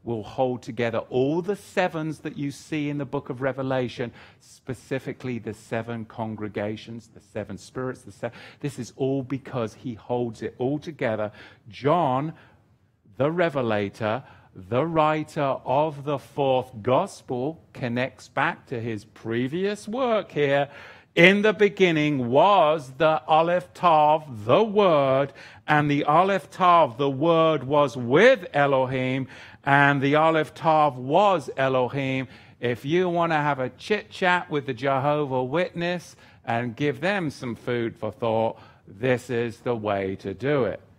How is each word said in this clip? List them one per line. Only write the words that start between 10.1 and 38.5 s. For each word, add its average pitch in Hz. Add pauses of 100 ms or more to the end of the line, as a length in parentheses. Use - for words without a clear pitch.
it -
all 135
together. 113 (380)
John, 143 (840)
the 143
revelator, 120 (320)
the 120
writer 156
of 143
the 143
fourth 131 (120)
gospel, 139
connects 123
back -
to 120
his 110
previous 147
work 226
here. 143 (460)
"In 190
the 214
beginning 160
was 156
the 156
Aleph 170
Tav, 151
the 139
Word, 151 (340)
and 151
the 143
Aleph 180
Tav, 170
the 143
Word, 160
was 143
with 180
Elohim, 131 (360)
and 143
the 139
Aleph 160
Tav 151
was 160
Elohim." 131 (340)
If 120
you 175
want 170
to 160
have 147
a 127
chit-chat 185
with 147
the 135
Jehovah 135
Witness 170 (280)
and 117
give 139
them 180
some 120
food 117
for 107
thought, 113 (280)